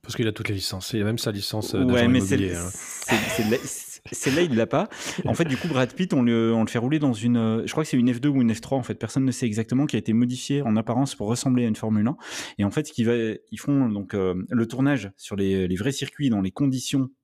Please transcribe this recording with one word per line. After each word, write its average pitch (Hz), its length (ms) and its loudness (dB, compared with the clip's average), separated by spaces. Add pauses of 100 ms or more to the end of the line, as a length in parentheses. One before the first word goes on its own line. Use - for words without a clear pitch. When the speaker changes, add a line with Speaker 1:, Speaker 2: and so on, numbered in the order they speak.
Speaker 1:
Parce - 140 -10
qu'il 117 100 0
a 107 60 0
toutes - 160 -8
les 107 60 -2
licences. 95 400 -6
Il 107 80 0
a - 20 2
même 113 140 0
sa 117 120 -2
licence, 107 440 -4
euh, 127 100 2
Speaker 2:
Ouais, 123 80 4
Speaker 1:
d'agent 120 160 6
Speaker 2:
mais - 120 6
Speaker 1:
immobilier, 95 340 2
Speaker 2:
c'est, - 20 -4
Speaker 1:
hein. 87 160 -6
Speaker 2:
c'est, - 680 -2
c'est 107 80 0
là, 120 60 4 (560)
c'est - 220 -2
là, 165 60 2
il 165 140 2
l'a 110 120 4
pas. 170 220 0 (380)
En 117 80 2
fait, 170 100 2
du 135 140 0
coup, 175 100 -4
Brad 131 240 0
Pitt, 185 220 -2
on 131 80 4
le, 113 320 4
on 110 80 4
le 110 60 2
fait 120 100 -2
rouler 135 200 0
dans 143 140 4
une, 120 240 2
euh, 113 300 2
je - 60 -4
crois 156 120 -2
que - 60 -8
c'est 135 80 2
une 123 140 4
F 117 60 -2
deux 147 120 2
ou 135 100 2
une 113 140 4
F - 80 -8
trois, 135 160 -2
en 123 40 -2
fait, 107 120 -6
personne 131 320 -2
ne 127 40 2
sait 123 140 -2
exactement, 117 400 0
qui 147 120 -2
a - 20 2
été 110 160 0
modifiée 123 480 0
en 110 140 0
apparence 120 380 0
pour 104 140 -4
ressembler 123 380 2
à - 20 0
une 107 80 0
Formule 110 320 0
un. 143 80 -2 (400)
Et 101 80 0
en 101 60 2
fait, 151 160 -4
ce - 80 -16
qui 113 100 0
va, 117 100 4
ils 110 460 -4
font 139 300 2
donc, 101 240 -4
euh, 92 340 0
le 113 180 2
tournage 127 520 -2
sur - 180 -8
les, 95 320 0
les 92 80 0
vrais 127 160 -2
circuits, 139 380 -4
dans 104 100 2
les 95 100 0
conditions 131 600 0 (140)